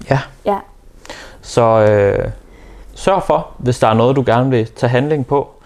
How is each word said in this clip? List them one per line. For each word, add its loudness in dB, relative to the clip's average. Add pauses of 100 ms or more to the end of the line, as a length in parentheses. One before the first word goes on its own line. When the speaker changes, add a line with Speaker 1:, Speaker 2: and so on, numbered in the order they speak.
Speaker 1:
Ja. 0 (260)
Speaker 2:
Ja. -2 (840)
Speaker 1:
Så, -2
øh, 2 (680)
sørg 0
for, -2
hvis -2
der 2
er 4
noget, 2
du 0
gerne 2
vil 0
tage -4
handling 0
på, -2 (160)